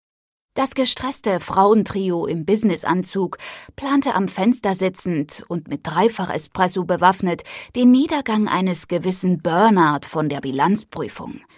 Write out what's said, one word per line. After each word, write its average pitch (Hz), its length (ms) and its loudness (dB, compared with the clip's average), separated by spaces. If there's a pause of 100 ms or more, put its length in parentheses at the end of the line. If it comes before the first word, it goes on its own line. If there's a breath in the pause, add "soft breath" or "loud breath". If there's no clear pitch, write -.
(540)
Das 262 220 0
gestresste 247 640 -2
Frauentrio 190 880 2
im 160 200 -4
Businessanzug 185 920 0 (380 loud breath)
plante 277 380 0
am 190 140 0
Fenster 196 480 0
sitzend 185 720 -2
und 170 200 -6
mit - 200 -10
Dreifach-Espresso 185 960 0
bewaffnet 180 600 0 (320 loud breath)
den 247 160 6
Niedergang 262 560 0
eines 180 400 0
gewissen 180 540 0
Bernhard 170 640 4
von 156 240 -4
der 139 120 -4
Bilanzprüfung. 139 1000 -4 (160 soft breath)